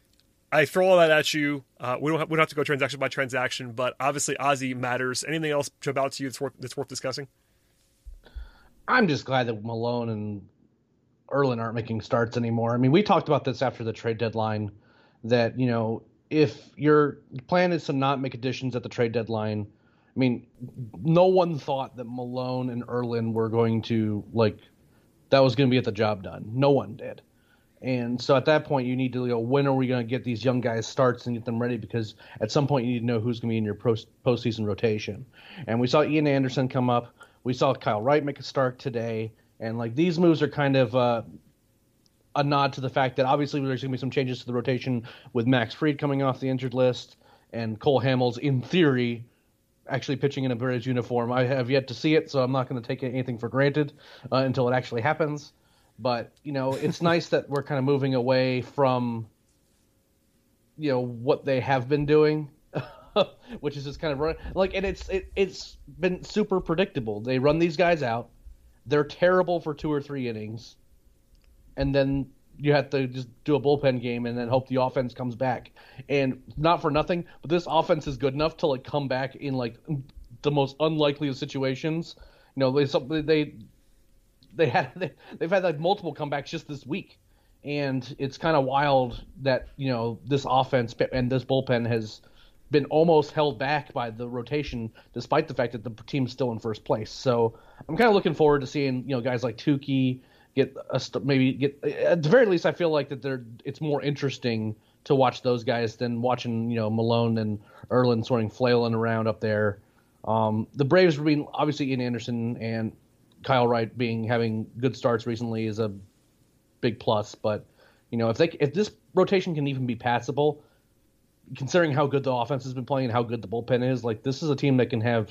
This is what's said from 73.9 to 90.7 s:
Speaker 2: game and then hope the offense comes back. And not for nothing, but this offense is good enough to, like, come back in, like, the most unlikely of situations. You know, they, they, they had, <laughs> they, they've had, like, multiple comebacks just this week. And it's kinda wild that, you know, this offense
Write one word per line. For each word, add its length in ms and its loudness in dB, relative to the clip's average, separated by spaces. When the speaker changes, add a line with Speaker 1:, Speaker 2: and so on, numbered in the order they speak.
Speaker 2:
game 240 -4
and 100 -4
then 120 -4
hope 200 0
the 140 0
offense 320 -2
comes 220 -6
back. 340 -4
And 320 0
not 240 2
for 80 0
nothing, 360 0
but 100 -4
this 180 2
offense 380 2
is 100 -6
good 160 0
enough 240 -2
to, 100 -2
like, 160 -2
come 240 -4
back 280 -4
in, 180 -6
like, 240 -4
the 80 0
most 300 0
unlikely 480 2
of 100 -4
situations. 800 -4
You 60 -2
know, 100 2
they, 500 0
they, 320 2
they 140 2
had, 240 0
<laughs> 20 -16
they, 160 -6
they've 140 -4
had, 120 2
like, 160 -2
multiple 360 -2
comebacks 300 -6
just 220 -10
this 160 -12
week. 360 -10
And 540 -4
it's 220 -6
kinda 200 2
wild 640 2
that, 320 0
you 140 -4
know, 360 -4
this 240 -2
offense 460 0